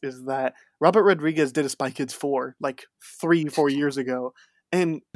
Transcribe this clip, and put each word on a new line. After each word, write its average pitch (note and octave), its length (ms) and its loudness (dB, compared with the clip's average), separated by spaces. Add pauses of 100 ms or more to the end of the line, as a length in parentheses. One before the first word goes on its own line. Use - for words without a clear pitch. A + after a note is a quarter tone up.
is B2+ 220 -10
that C3+ 280 -4 (260)
Robert F#3 240 4
Rodriguez D#3 480 2
did C#3+ 140 0
a C3 40 -4
Spy C3 220 -4
Kids C3 220 -6
four, C3 460 -4
like, C3+ 260 -6 (360)
three, E3 240 2
four C#3+ 240 2
years C#3+ 280 0
ago. B2+ 360 -4 (380)
And E3+ 300 0 (140)